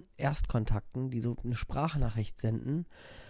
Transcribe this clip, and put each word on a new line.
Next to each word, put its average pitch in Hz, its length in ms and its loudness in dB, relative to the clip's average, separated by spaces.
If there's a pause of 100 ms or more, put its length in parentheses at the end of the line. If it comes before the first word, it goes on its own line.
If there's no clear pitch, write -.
(160)
Erstkontakten, 127 920 2
die 120 100 0
so 120 240 0
eine 120 100 0
Sprachnachricht 131 880 0
senden. 135 460 0 (440)